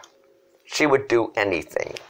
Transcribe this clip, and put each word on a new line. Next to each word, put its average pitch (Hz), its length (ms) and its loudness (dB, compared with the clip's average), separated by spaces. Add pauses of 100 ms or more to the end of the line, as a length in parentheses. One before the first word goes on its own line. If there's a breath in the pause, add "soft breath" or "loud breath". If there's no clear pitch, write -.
(640)
She - 220 0
would 135 220 2
do 113 280 2
anything. 95 580 -2 (160)